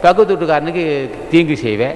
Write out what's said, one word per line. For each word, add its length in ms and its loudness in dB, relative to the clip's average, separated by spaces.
பக்கத்து 280 4
வீட்டுக்காரனுக்கு 520 -2
தீங்கு 300 2
செய்வ 200 -2